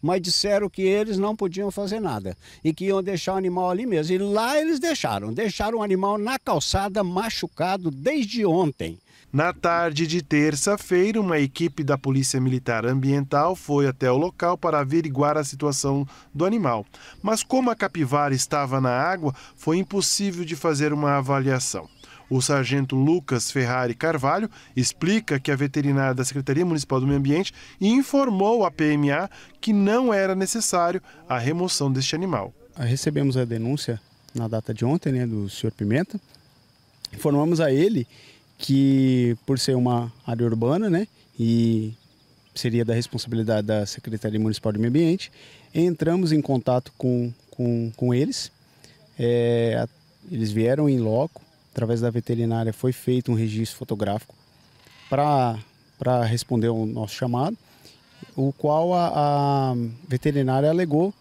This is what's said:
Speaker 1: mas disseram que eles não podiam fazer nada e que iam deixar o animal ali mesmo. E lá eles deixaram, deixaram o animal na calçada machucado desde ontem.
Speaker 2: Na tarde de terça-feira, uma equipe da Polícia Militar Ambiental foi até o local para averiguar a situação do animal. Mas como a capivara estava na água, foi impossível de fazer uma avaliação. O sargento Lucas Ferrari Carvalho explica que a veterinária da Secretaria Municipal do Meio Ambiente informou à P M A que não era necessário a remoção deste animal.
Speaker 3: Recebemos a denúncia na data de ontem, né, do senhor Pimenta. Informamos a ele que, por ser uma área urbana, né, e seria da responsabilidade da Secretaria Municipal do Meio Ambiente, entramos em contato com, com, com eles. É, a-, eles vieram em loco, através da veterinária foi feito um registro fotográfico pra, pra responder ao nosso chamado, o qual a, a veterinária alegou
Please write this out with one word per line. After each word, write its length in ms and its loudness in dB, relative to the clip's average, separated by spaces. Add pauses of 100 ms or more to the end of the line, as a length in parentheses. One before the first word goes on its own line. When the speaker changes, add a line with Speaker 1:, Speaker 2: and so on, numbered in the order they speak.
Speaker 1:
mas 180 0
disseram 480 0
que 140 -6
eles 360 0
não 180 0
podiam 340 -4
fazer 300 -6
nada 360 -6 (280)
e 100 0
que 120 -6
iam 140 2
deixar 340 -4
o 40 0
animal 320 0
ali 160 -2
mesmo. 260 0
E 60 0
lá 420 0
eles 200 0
deixaram, 520 -2
deixaram 460 -4
o 60 -2
animal 340 0
na 180 -2
calçada 680 -2
machucado 880 -4
desde 520 -2
ontem. 540 0 (340)
Speaker 2:
Na 200 2
tarde 560 0
de 140 -2
terça-feira, 960 2
uma 180 0
equipe 460 -2
da 120 2
Polícia 440 0
Militar 440 0
Ambiental 680 2
foi 320 0
até 240 0
o 60 4
local 420 -2
para 220 0
averiguar 560 0
a 80 0
situação 600 -2 (300)
do 100 -2
animal. 400 0 (380)
Mas 220 -2
como 260 2
a 60 -2
capivara 580 0
estava 460 -2
na 100 2
água, 420 0 (220)
foi 220 -2
impossível 680 -2
de 120 -8
fazer 360 0
uma 240 0
avaliação. 720 -2 (400)
O 140 0
sargento 540 0
Lucas 560 0
Ferrari 420 0
Carvalho 560 -2 (240)
explica 640 0
que 140 -2
a 40 0
veterinária 560 0
da 120 -2
Secretaria 420 -2
Municipal 320 -2
do 80 0
Meio 140 2
Ambiente 340 0 (260)
informou 840 2
à 80 2
P 220 2
M 180 2
A 180 -2 (300)
que 120 0
não 400 4
era 220 2
necessário 680 0 (280)
a 100 0
remoção 540 0
deste 240 -2
animal. 360 -4 (240)
Speaker 3:
Recebemos 600 0
a 80 2
denúncia 560 -4 (340)
na 140 -4
data 260 -4
de 100 -4
ontem, 280 0
né, 120 0
do 240 -4
senhor 220 -4
Pimenta. 500 -2 (920)
Informamos 480 2
a 100 4
ele 380 2 (540)
que, 840 4
por 120 0
ser 160 0
uma 380 0 (140)
área 180 -2
urbana, 460 0
né, 180 0 (300)
e 560 2 (600)
seria 300 -2
da 80 -2
responsabilidade 720 -2
da 200 0
Secretaria 520 -6
Municipal 320 -2
do 80 -2
Meio 120 0
Ambiente, 420 0 (420)
entramos 560 0
em 120 2
contato 560 0
com, 340 0 (180)
com, 460 -2
com 160 2
eles. 400 -2 (640)
É, 640 2
a-, 60 -4 (420)
eles 220 -2
vieram 380 2
em 80 2
loco, 420 -2 (320)
através 300 -2
da 80 2
veterinária 600 -2
foi 220 -2
feito 400 -2
um 20 2
registro 440 -2
fotográfico 560 -4 (760)
pra, 500 2 (400)
pra 240 2
responder 440 0
ao 180 0
nosso 300 -6
chamado, 420 -2 (800)
o 160 0
qual 400 0
a, 800 2
a 20 -2 (320)
veterinária 600 2
alegou 520 2